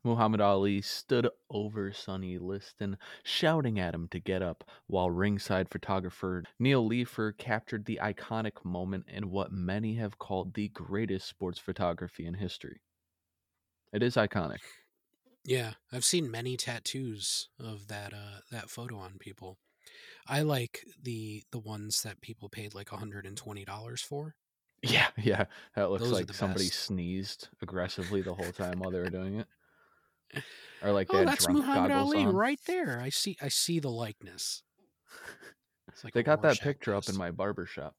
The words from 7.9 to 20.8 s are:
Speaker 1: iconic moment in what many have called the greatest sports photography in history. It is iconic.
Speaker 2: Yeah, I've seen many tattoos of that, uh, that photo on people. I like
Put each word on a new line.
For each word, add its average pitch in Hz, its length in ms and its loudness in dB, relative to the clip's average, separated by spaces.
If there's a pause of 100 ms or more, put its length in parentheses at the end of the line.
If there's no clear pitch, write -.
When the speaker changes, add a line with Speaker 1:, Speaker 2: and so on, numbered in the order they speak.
Speaker 1:
iconic 107 640 -4
moment 92 440 -2
in 101 200 -6
what 95 240 -2
many 101 440 0
have 107 220 -4
called 92 360 -2
the 104 140 -2
greatest 95 580 -2
sports 90 320 -6
photography 87 680 -2
in 85 100 -6
history. - 460 -8 (1120)
It 104 100 2
is 123 120 4
iconic. 90 460 2 (840)
Speaker 2:
Yeah, 123 280 0 (200)
I've 123 120 -2
seen 165 260 2
many 120 260 -4
tattoos 117 920 -4 (100)
of 107 300 -12
that, 104 260 -10
uh, 101 260 -14 (120)
that 113 180 -10
photo 113 260 -10
on 98 220 -14
people. 92 400 -16 (720)
I 143 140 0
like 135 420 0 (180)